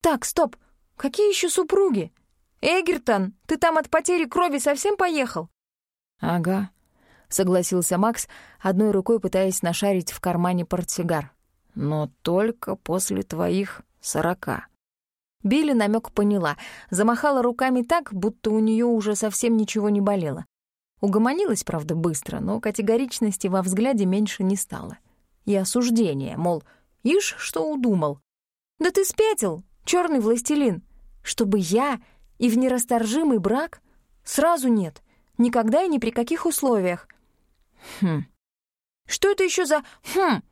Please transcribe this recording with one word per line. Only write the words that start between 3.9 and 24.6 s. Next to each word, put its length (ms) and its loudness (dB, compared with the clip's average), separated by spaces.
крови 340 0
совсем 360 0
поехал?» 540 -2
«Ага», 480 0
согласился 680 2
Макс, 300 0
одной 320 2
рукой 280 2
пытаясь 440 0
нашарить 480 0
в 80 -14
кармане 460 0
портсигар. 680 -4
«Но 360 -4
только 540 -2
после 480 -4
твоих 580 -4
сорока». 680 -4
Билли 320 2
намек 380 0
поняла, 460 0
замахала 520 2
руками 400 0
так, 320 -2
будто 380 -2
у 80 2
нее 280 2
уже 280 0
совсем 420 0
ничего 320 0
не 100 2
болело. 460 -2
Угомонилась, 640 2
правда, 300 -4
быстро, 440 -4
но 220 -4
категоричности 840 -2
во 140 0
взгляде 440 0
меньше 360 0
не 140 2
стало. 440 -10